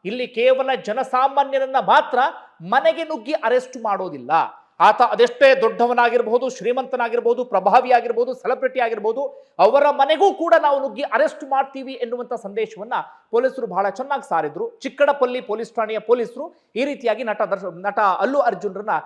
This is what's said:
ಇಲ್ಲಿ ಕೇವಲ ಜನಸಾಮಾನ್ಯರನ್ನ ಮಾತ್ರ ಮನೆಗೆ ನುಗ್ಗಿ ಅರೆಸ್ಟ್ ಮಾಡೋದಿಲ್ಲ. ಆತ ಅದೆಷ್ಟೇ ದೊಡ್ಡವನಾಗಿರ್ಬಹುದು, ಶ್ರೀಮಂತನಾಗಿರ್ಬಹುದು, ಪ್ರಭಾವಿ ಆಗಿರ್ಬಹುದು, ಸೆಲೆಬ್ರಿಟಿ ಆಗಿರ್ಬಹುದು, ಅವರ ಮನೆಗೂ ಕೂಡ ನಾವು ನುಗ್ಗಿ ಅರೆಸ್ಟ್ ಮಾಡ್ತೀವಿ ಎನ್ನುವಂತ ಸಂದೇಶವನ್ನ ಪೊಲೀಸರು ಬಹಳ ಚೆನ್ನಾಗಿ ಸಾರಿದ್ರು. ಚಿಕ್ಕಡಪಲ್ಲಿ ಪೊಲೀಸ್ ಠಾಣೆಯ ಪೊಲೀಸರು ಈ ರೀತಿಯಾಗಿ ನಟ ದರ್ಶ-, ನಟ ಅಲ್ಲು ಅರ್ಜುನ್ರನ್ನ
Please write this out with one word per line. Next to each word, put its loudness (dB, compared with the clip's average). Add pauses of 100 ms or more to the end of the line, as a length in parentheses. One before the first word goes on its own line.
ಇಲ್ಲಿ -6
ಕೇವಲ 2
ಜನಸಾಮಾನ್ಯರನ್ನ -2
ಮಾತ್ರ 2 (440)
ಮನೆಗೆ 0
ನುಗ್ಗಿ -8
ಅರೆಸ್ಟ್ -2
ಮಾಡೋದಿಲ್ಲ. -6 (500)
ಆತ 6
ಅದೆಷ್ಟೇ 4
ದೊಡ್ಡವನಾಗಿರ್ಬಹುದು, 0
ಶ್ರೀಮಂತನಾಗಿರ್ಬಹುದು, -4
ಪ್ರಭಾವಿ 4
ಆಗಿರ್ಬಹುದು, 0
ಸೆಲೆಬ್ರಿಟಿ -4
ಆಗಿರ್ಬಹುದು, -2 (320)
ಅವರ 6
ಮನೆಗೂ 2
ಕೂಡ 2
ನಾವು 2
ನುಗ್ಗಿ -6
ಅರೆಸ್ಟ್ -2
ಮಾಡ್ತೀವಿ -4
ಎನ್ನುವಂತ -8
ಸಂದೇಶವನ್ನ -8 (380)
ಪೊಲೀಸರು 0
ಬಹಳ -2
ಚೆನ್ನಾಗಿ -6
ಸಾರಿದ್ರು. -4
ಚಿಕ್ಕಡಪಲ್ಲಿ -2
ಪೊಲೀಸ್ -8
ಠಾಣೆಯ -4
ಪೊಲೀಸರು -4
ಈ -2
ರೀತಿಯಾಗಿ -4
ನಟ -4
ದರ್ಶ-, -6
ನಟ -6
ಅಲ್ಲು 0
ಅರ್ಜುನ್ರನ್ನ -2 (160)